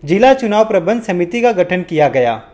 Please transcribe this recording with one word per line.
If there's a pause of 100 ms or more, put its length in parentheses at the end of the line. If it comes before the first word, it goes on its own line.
जिला
चुनाव
प्रबंध
समिति
का
गठन
किया
गया। (140)